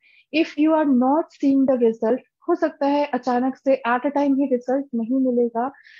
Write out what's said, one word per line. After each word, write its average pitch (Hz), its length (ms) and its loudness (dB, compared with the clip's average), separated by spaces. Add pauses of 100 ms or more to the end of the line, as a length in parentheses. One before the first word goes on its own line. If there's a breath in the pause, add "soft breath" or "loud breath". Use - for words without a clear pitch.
(360 soft breath)
if 320 120 0
you 302 220 0
are 311 200 2
not 262 340 2 (200)
seeing 269 280 2
the 247 120 0
result, 226 360 0 (300)
हो 349 60 2
सकता 311 320 -2
है 285 180 0
अचानक 254 500 -2
से 269 320 0
at 247 120 0
a 277 120 -4
time 285 260 0
ही 285 80 0
result 254 400 -2 (100)
नहीं 247 300 -2
मिलेगा, 240 460 -2 (280 loud breath)